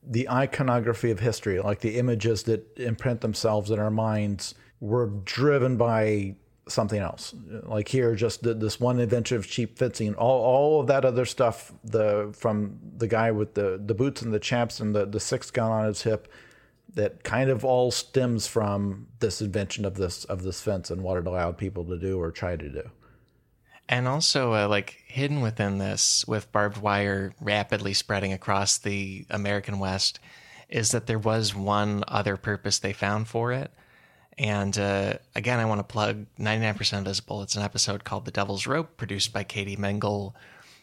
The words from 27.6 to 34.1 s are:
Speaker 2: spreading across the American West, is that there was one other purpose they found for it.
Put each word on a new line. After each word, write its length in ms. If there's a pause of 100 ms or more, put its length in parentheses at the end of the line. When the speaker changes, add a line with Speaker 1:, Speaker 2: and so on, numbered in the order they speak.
Speaker 2:
spreading 400
across 420
the 540
American 480
West, 420 (480)
is 220
that 160
there 120
was 360
one 520
other 300
purpose 420
they 140
found 360
for 240
it. 200 (640)